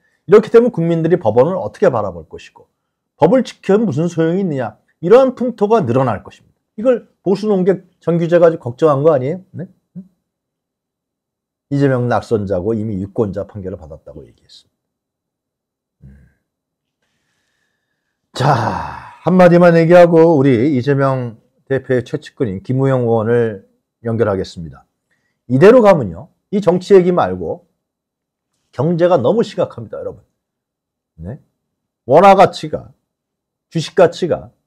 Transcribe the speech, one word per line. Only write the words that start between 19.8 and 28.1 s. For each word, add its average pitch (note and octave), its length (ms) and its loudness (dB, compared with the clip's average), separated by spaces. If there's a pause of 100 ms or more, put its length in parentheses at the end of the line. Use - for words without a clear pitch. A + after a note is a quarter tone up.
우리 C3+ 400 0
이재명 C3 600 -4 (300)
대표의 B2+ 360 -4
최측근인 G#2 580 -8
김우영 C3 400 -2
의원을 A2+ 680 -2 (360)
연결하겠습니다. G2 800 -6 (640)
이대로 F#3+ 340 6
가면요, C#3 460 0 (220)
이 G3+ 100 -2
정치 F3+ 340 0
얘기 F3+ 180 4
말고 F#2 540 -4 (1080)